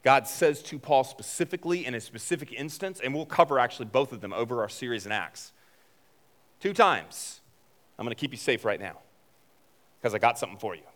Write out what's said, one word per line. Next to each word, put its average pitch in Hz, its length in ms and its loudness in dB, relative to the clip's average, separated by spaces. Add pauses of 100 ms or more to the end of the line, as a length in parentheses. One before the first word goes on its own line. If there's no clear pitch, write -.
God 131 260 6
says 151 360 2
to 147 160 -10
Paul 139 240 4
specifically 175 800 -4
in 123 80 -4
a 117 60 -4
specific 139 540 -6
instance, 156 480 -8
and 131 120 -2
we'll 151 120 -2
cover 147 340 4
actually 120 280 0
both 131 260 2
of 104 80 -12
them 98 100 -10
over 117 300 -2
our 104 80 -2
series 117 360 -6
in 104 60 -6
Acts. 95 400 -6 (1080)
Two 196 120 0
times, 165 680 2 (560)
"I'm 104 80 -6
gonna 117 100 -4
keep 139 160 -6
you 120 60 -12
safe 120 260 0
right 104 160 -2
now 95 220 -12 (1000)
'cause 113 120 0
I 107 60 -2
got 117 200 4
something 101 180 -8
for 104 160 -8
you." 76 120 -16 (100)